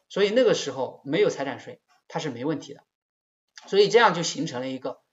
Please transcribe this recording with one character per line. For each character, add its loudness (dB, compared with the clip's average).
所 0
以 2
那 4
个 4
时 -4
候 -8
没 -2
有 4
财 -6
产 -6
税， -18
它 -10
是 -6
没 -8
问 -4
题 -18
的。 -20
所 4
以 6
这 4
样 6
就 -4
形 -6
成 -8
了 -6
一 -8
个 -10